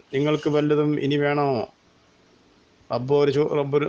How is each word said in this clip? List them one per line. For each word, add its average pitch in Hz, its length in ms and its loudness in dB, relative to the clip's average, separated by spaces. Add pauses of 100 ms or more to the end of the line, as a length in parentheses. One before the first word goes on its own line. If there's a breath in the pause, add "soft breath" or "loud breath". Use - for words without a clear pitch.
(120)
നിങ്ങൾക്ക് 147 380 0
വല്ലതും 147 500 2
ഇനി 143 180 0
വേണോ? 147 320 0 (1400)
റബ്ബ് 127 260 -2
ഒരു 143 160 2
ചോ-, 147 200 0
റബ്ബ്, 143 380 -2